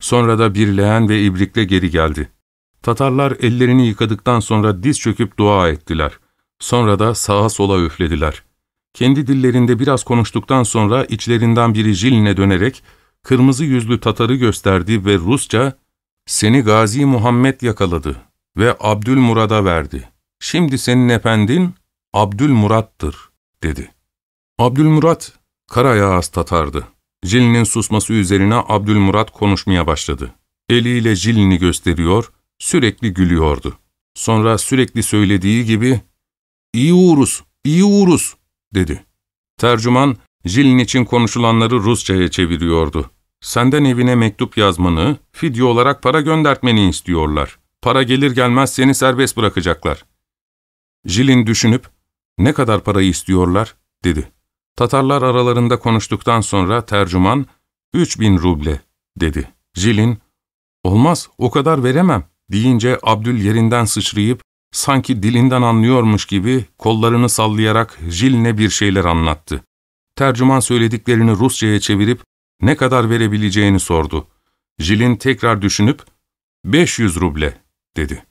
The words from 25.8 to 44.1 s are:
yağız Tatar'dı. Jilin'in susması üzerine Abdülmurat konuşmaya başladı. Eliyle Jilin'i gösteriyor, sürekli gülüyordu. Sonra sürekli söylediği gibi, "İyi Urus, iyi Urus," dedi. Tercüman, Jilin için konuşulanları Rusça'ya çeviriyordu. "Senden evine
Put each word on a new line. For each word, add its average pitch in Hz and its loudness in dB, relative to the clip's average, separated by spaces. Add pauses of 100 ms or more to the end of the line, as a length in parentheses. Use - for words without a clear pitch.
yağız 95 2
Tatar'dı. 76 -4 (360)
Jilin'in 117 2
susması 110 -4
üzerine 98 2
Abdülmurat 104 0
konuşmaya 92 -2
başladı. 73 -6 (340)
Eliyle 117 0
Jilin'i 98 2
gösteriyor, 87 -2 (260)
sürekli 117 -2
gülüyordu. 80 0 (360)
Sonra 110 0
sürekli - -2
söylediği 104 0
gibi, 113 0 (720)
"İyi 143 2
Urus, 170 2 (220)
iyi 165 2
Urus," 202 2 (400)
dedi. 82 -4 (540)
Tercüman, 120 0 (280)
Jilin 127 2
için 123 0
konuşulanları 117 0
Rusça'ya 95 0
çeviriyordu. 82 -2 (300)
"Senden 131 0
evine 123 0